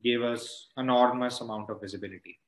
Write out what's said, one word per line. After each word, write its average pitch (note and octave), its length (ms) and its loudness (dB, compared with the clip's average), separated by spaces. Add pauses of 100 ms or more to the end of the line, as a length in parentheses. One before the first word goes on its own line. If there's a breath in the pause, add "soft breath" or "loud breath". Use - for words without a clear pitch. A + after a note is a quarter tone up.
gave A#2+ 180 4
us - 460 -4 (100)
enormous B2 600 4
amount A2 300 -6
of G#2+ 100 -6
visibility. F#2+ 680 -12